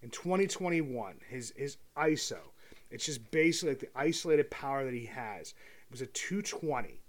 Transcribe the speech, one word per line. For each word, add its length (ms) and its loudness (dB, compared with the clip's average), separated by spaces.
In 80 -12
twenty 360 2
twenty-one, 800 0
his, 280 -8
his 220 -4
iso, 420 2
it's 160 -6
just 240 -6
basically, 400 4
like, 100 -2
the 160 -10
isolated 540 4
power 340 -2
that 100 -2
he 120 -4
has. 420 -8
It 420 -18
was 120 -10
a 40 -6
two 360 -4
twenty 680 -2